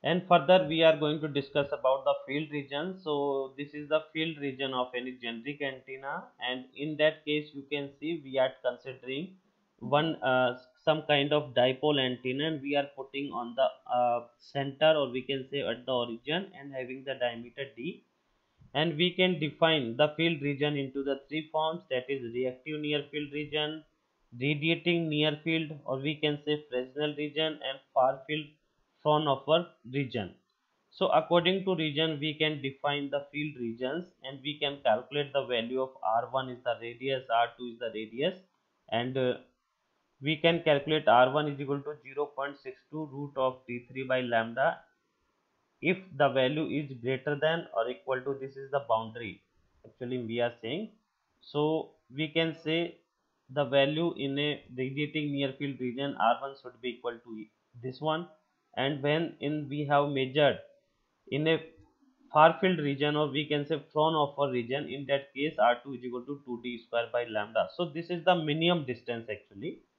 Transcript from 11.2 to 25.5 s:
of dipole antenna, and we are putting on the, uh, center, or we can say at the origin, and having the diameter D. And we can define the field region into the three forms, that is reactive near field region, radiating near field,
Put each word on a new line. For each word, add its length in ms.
of 220
dipole 460
antenna, 480
and 140
we 140
are 200
putting 360
on 240
the, 120
uh, 340
center, 560
or 140
we 120
can 280
say 120
at 240
the 60
origin, 680
and 140
having 320
the 100
diameter 500
D. 280
And 240
we 140
can 280
define 580
the 200
field 240
region 360
into 260
the 240
three 240
forms, 380
that 200
is 120
reactive 460
near 320
field 220
region, 500
radiating 680
near 340
field, 280